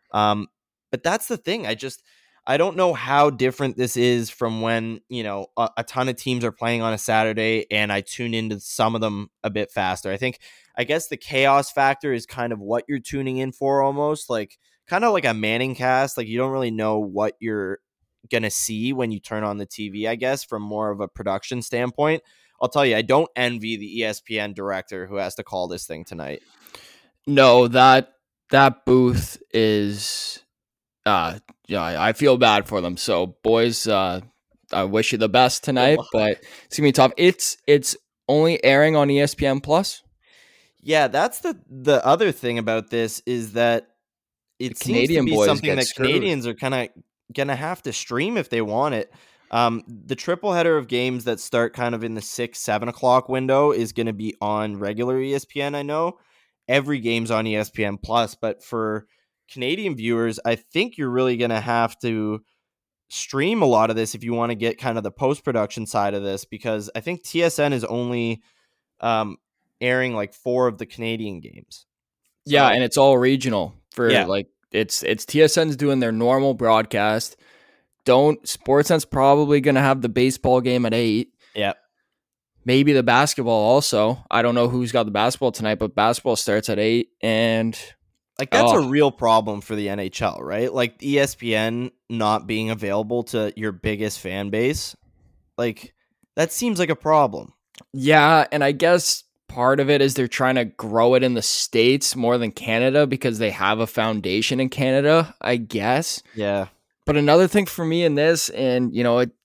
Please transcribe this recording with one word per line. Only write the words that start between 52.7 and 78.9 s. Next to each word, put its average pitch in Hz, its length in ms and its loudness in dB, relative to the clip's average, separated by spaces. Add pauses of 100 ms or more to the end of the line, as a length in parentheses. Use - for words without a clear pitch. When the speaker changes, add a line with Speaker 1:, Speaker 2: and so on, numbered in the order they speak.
Speaker 1:
o'clock 127 400 0
window 131 440 2
is 113 200 -2
gonna 113 220 -4
be 107 260 -8
on 107 380 -4
regular 117 420 -2
E 135 140 -4
S 135 100 -4
P - 160 -10
N, 143 140 -4
I 143 80 -6
know. 156 360 -4 (500)
Every 139 320 0
game's 113 300 -2
on 113 160 0
E 107 100 -2
S 107 140 -2
P 110 140 -4
N 101 140 -4
Plus, 110 360 -2
but - 300 -6
for 107 420 -6 (440)
Canadian 160 440 -6
viewers, 117 500 -2
I 117 100 0
think 208 420 -6
you're 139 140 -4
really 127 260 0
gonna 117 240 -2
have 117 400 -2
to 107 400 -4 (680)
stream - 500 -2
a 165 60 4
lot 113 240 4
of 110 60 -2
this 110 180 -4
if 110 100 -14
you 117 80 -6
wanna 117 220 -2
get 113 240 -4
kind 120 180 -4
of 107 80 -4
the 101 60 -6
post-production 120 760 -2
side 101 300 -2
of 101 80 -4
this, 98 240 -6
because 107 480 -6
I 110 60 -8
think 170 220 -8
T 165 200 -2
S 165 160 0
N 143 160 2
is 117 100 -2
only, 117 580 -4 (580)
um, 110 360 -2 (460)
airing, 127 320 0
like, 104 180 -6
four 127 360 0
of 107 100 -8
the 113 80 -10
Canadian 110 540 -8
games. - 440 -20 (600)
Speaker 2:
Yeah, 143 220 6
Speaker 1:
So 107 60 4
Speaker 2:
and 127 100 2
it's 117 120 -2
all 135 220 8
regional 123 560 0 (160)
for, 120 180 0
Speaker 1:
Yeah. 117 160 4
Speaker 2:
like, 98 220 -2 (240)
it's, - 320 -2
it's - 240 -2
T 151 160 4
S 156 160 4
N's 156 180 0
doing 139 240 0
their 117 120 0
normal 131 420 2
broadcast. 110 800 0 (720)
Don't, 139 380 4
Sportsnet's 147 600 0